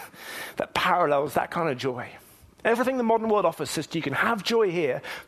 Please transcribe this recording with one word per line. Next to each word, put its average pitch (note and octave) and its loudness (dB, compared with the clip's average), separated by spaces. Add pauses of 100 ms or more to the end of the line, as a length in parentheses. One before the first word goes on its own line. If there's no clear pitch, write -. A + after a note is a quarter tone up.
(220)
<laughs> - -14
that - -4
parallels D3+ 2
that - 0
kind E3 0
of B2+ -2
joy. B2 -6 (540)
Everything A#3+ 2
the B3 0
modern A3+ 2
world G#3 4
offers D#3+ -2
says - -4
you E3 -2
can C#3 -2
have G#3 0
joy A3 2
here, D#3+ 0 (260)